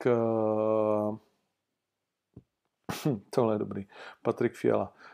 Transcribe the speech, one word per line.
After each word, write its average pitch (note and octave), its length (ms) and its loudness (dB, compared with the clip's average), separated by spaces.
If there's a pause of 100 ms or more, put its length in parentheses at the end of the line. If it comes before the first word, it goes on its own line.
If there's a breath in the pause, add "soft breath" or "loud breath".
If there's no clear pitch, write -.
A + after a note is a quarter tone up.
eh, G#2+ 1120 2 (1700)
<laughs> B2+ 300 -2 (100)
tohle A2 260 2
je G#2 40 0
dobrý. G2+ 280 -6 (340 loud breath)
Patrik A#2+ 340 0
Fiala. G#2+ 380 0 (200 soft breath)